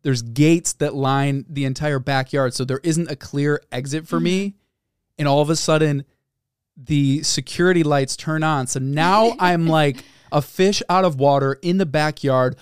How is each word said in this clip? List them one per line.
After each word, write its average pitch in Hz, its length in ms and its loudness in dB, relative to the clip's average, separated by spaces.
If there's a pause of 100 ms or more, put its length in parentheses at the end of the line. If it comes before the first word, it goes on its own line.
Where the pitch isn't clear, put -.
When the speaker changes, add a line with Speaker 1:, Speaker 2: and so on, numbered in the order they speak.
Speaker 1:
there's 127 200 -2
gates 147 520 0
that 147 200 -4
line 139 540 -2
the 143 160 -6
entire 139 340 -2
backyard. 131 560 -2
So 131 100 -4
there 123 200 -4
isn't 165 260 0
a 147 60 -8
clear 143 440 -2 (120)
exit 143 340 -6
for 170 140 -2
me. 190 300 -2
Speaker 2:
Mm-hmm. 196 60 -14 (600)
Speaker 1:
And 151 100 0
all 143 120 4
of 151 100 2
a 165 60 0
sudden, 151 480 0 (720)
the 143 480 0
security 175 580 0
lights 143 340 0
turn 156 280 -4
on. 143 240 0
So 139 100 -4
now 170 580 2
Speaker 2:
<laughs> - 40 -6
Speaker 1:
I'm 175 260 2
like 151 380 2 (260)
a 147 120 0
fish 190 480 0
out 185 160 4
of 147 120 -2
water 139 440 2
in 180 160 0
the 190 80 0
backyard, 139 760 0